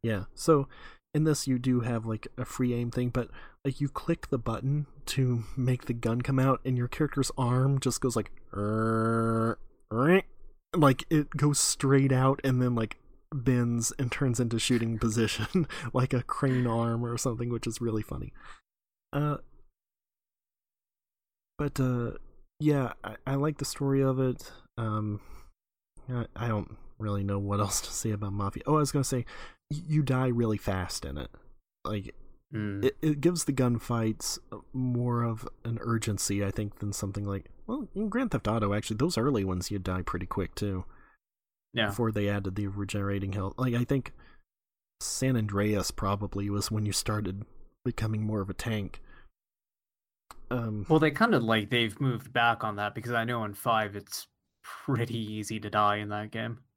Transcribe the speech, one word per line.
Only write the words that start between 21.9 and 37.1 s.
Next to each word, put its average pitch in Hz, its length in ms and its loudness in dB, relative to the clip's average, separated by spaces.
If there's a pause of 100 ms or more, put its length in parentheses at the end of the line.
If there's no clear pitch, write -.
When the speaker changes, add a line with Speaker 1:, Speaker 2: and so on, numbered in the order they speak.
Speaker 1:
yeah, 143 340 2 (120)
I, 104 120 -10 (100)
I 135 80 0
like 147 240 0
the 139 60 -4
story 135 380 2
of 131 160 4
it. 131 340 -2 (260)
Um, 107 420 -2 (880)
I, 120 180 -2 (100)
I 120 120 -4
don't 107 280 -4 (220)
really 101 260 -2
know 101 140 0
what 101 220 0
<laughs> - 0 -
else 101 220 0
to - 100 -10
say - 180 -2
about 104 220 -4
Mafia. 101 340 -2
Oh, 151 100 4
I - 40 6
was 143 120 2
gonna 139 120 2
say, 123 200 -2 (460)
y-, 151 160 -6
you 151 160 4
die 131 260 2
really 117 300 2
fast 92 460 -2
in 69 140 -6
it. 69 120 -8 (540)
Like, 101 300 -4 (380)
Speaker 2:
Mm. 104 320 -2
Speaker 1:
it, - 160 2
it 151 200 0
gives 170 240 2
the 147 80 0
gunfights 120 880 0 (320)
more 120 500 0
of 117 260 -4 (160)
an 117 180 -4
urgency, 104 600 0
I 98 60 0
think, 104 300 -6
than 101 120 -4
something 101 320 -4